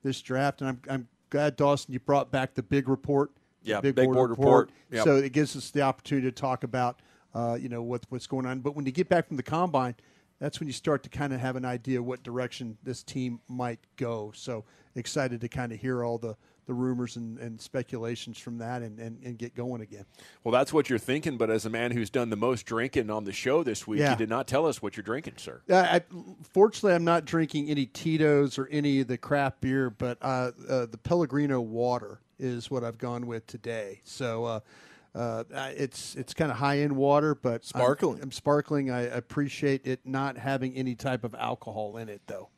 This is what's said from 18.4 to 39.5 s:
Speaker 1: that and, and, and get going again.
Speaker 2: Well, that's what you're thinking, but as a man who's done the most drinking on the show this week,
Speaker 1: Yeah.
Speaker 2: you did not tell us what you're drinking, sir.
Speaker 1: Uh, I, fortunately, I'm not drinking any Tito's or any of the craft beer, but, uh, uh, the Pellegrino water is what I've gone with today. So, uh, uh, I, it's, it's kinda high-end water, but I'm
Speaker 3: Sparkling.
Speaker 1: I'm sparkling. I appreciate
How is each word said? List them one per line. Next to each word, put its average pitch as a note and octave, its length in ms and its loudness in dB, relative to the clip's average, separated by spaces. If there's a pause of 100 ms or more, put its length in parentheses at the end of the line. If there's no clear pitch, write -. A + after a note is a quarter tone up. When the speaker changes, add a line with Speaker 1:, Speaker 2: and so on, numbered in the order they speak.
Speaker 1:
that A#2+ 240 -6
and, A2 160 -12
and, A2+ 240 -12
and A#2+ 160 -10
get A#2 160 -10
going A#2+ 280 -6
again. G2+ 220 -16 (380)
Speaker 2:
Well, A#2 100 0
that's C3 200 4
what D3 180 4
you're A#2+ 80 4
thinking, D3 400 0
but A2+ 100 2
as A2 160 2
a A2 60 -4
man A#2 220 0
who's A#2 180 -2
done A#2+ 180 0
the A2 80 0
most A#2 300 0
drinking A#2 420 -2
on G#2+ 140 -2
the G2 100 -8
show C#3+ 300 2
this A#2 240 -4
week, G#2+ 140 0
Speaker 1:
Yeah. C#3+ 100 6
Speaker 2:
you A#2 60 4
did A2 120 0
not A#2+ 200 -2
tell D3 180 2
us C#3 160 -2
what G#2 140 -6
you're G#2 80 -10
drinking, A#2+ 320 -6
sir. - 340 -14
Speaker 1:
Uh, F3+ 60 8
I, F3 240 6 (520)
fortunately, G#3 420 6
I'm E3+ 100 4
not E3+ 200 4
drinking D3+ 460 0
any C#3+ 160 2
Tito's D3 720 4
or C3+ 120 -4
any D3 300 2
of B2+ 80 0
the B2 100 -2
craft C#3 420 0
beer, C3 300 2
but, B2 320 -6
uh, B2+ 280 0 (180)
uh, B2+ 180 0
the A2+ 160 -12
Pellegrino C#3+ 580 2
water A#2 600 -2 (180)
is B2 320 -6
what C3 140 -4
I've A#2 140 -8
gone A#2+ 300 -6
with A2+ 180 -8
today. G#2+ 580 -10
So, A#2 400 -4
uh, A2+ 160 -4 (540)
uh, A2+ 300 -4 (100)
I, C3+ 160 -6
it's, C#3+ 460 -8
it's C3 160 -10
kinda D3 220 0
high-end C#3+ 420 2
water, C#3+ 380 6
but A#2+ 280 -2 (120)
I'm B2 60 -2
Speaker 3:
Sparkling. C3 420 2
Speaker 1:
I'm C3 100 -10
sparkling. C#3+ 580 2
I B2 120 -2
appreciate C3+ 840 -2